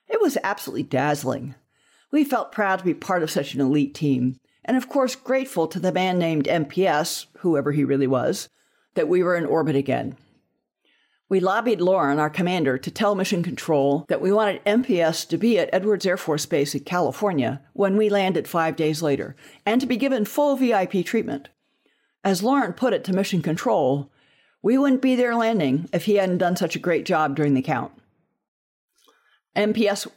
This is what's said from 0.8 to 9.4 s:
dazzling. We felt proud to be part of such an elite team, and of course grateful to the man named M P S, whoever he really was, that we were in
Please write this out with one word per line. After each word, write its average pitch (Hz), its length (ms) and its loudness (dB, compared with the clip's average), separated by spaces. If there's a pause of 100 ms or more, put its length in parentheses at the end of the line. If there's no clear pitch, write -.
dazzling. 131 720 -2 (560)
We 294 140 2
felt 254 280 -2
proud 190 280 0
to 175 40 -6
be 175 100 0
part 180 280 -2
of 156 80 -2
such 143 240 -4
an - 60 -2
elite 143 340 2
team, 131 440 0 (260)
and 247 120 0
of 247 120 -2
course 262 260 0
grateful 254 540 -2
to 170 100 -8
the 175 140 -2
man 180 260 0
named 160 300 0
M 165 160 0
P 180 220 0
S, 156 400 -2 (120)
whoever 147 340 0
he 147 120 0
really 135 220 2
was, 131 420 0 (460)
that 156 140 0
we 180 140 4
were 175 140 2
in 165 100 -2